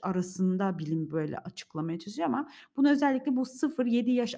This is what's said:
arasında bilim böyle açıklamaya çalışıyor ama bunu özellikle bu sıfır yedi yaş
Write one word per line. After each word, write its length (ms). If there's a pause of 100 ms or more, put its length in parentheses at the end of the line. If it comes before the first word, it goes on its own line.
arasında 760
bilim 320
böyle 280
açıklamaya 600
çalışıyor 300
ama 200 (280)
bunu 140
özellikle 460
bu 100
sıfır 400
yedi 240
yaş 280